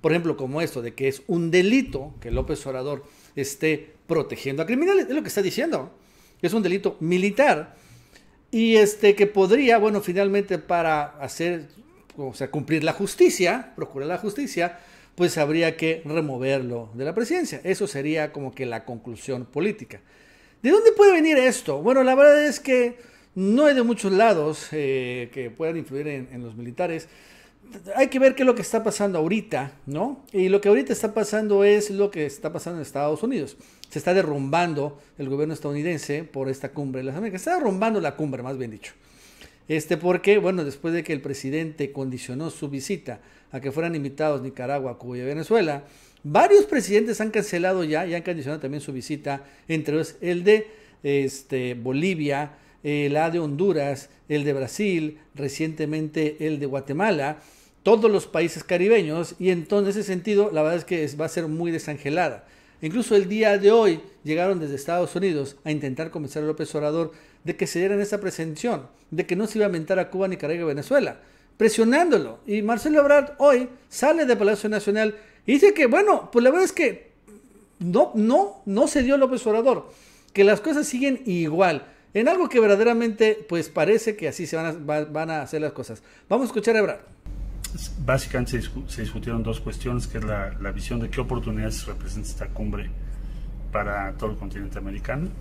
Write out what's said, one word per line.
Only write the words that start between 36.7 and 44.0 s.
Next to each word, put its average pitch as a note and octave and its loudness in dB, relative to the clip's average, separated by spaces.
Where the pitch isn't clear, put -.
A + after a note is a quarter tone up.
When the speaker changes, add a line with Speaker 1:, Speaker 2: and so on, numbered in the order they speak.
Speaker 1:
cumbre C3+ -8
de C3 -10
las C3+ -6
Américas. F#3 -8
Se D#4+ -4
está F4+ 0
derrumbando G#3+ 0
la D3 -4
cumbre, C3 -6
más C3 -8
bien A#2+ -8
dicho. - -18
Este, D#3 -2
porque, F3+ 2
bueno, F#3 0
después E3 -6
de E3+ -4
que E3+ -6
el C#3 -4
presidente C#3 -6
condicionó C3+ -8
su D3 -10
visita C#3 -8
a C3 -10
que C3+ -6
fueran E3 -4
invitados C#3+ -2